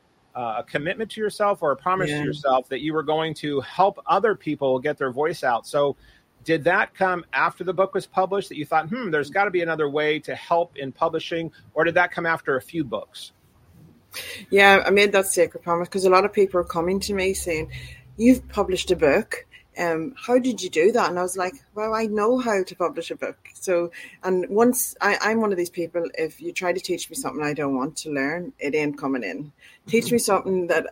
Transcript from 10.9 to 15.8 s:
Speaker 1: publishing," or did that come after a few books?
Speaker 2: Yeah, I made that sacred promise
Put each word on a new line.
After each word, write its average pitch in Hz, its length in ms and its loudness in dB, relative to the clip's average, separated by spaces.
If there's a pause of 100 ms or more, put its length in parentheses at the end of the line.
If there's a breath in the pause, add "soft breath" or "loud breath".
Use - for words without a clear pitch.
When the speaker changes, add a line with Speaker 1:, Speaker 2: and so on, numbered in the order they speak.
Speaker 1:
publishing," 165 580 -4 (240 soft breath)
or 156 80 4
did 165 120 2
that 175 160 4
come 175 140 -4
after 156 300 0
a - 60 -2
few 165 220 -6
books? - 500 -10 (1160 loud breath)
Speaker 2:
Yeah, 196 340 8
I - 60 0
made 202 220 6
that 196 160 4
sacred 170 340 2
promise 175 280 -2